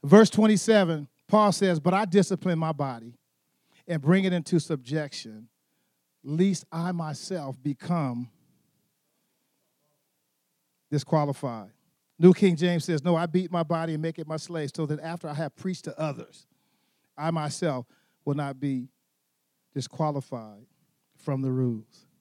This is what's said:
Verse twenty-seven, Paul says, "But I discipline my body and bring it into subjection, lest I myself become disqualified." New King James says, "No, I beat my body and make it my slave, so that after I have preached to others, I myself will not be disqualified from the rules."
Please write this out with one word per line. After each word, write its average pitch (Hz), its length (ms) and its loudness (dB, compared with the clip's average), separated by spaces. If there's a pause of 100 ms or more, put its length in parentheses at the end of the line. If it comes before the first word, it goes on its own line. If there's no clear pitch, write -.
Verse 196 260 10
twenty-seven, 202 800 2 (180)
Paul 214 240 4
says, 180 300 2
"But 180 120 2
I 202 120 0
discipline 185 520 2
my 160 140 -2
body 120 460 -8 (720)
and 165 140 -2
bring 180 220 4
it 185 80 2
into 175 260 0
subjection, 131 920 -6 (760)
lest 170 480 0
I 170 220 -6
myself 151 680 -8
become 135 680 -4 (2500)
disqualified." 139 840 -2 (460)
New 180 160 10
King 185 220 4
James 170 300 0
says, 156 180 -2
"No, 170 140 2
I 165 80 0
beat 175 260 -2
my 175 120 0
body 165 300 -4
and 156 80 -4
make 165 160 -6
it 156 100 -12
my 160 100 -6
slave, 156 360 -8
so 160 120 -4
that 147 160 -4
after 165 260 -10
I 147 60 -10
have 147 240 -8
preached 185 280 -8
to 147 140 -12
others, - 480 -10 (680)
I 156 140 -4
myself 151 540 -4 (380)
will 143 120 -2
not 139 260 -8
be 135 260 -4 (840)
disqualified 131 920 -8 (520)
from 135 240 -6
the 131 100 -2
rules." 123 560 -4 (140)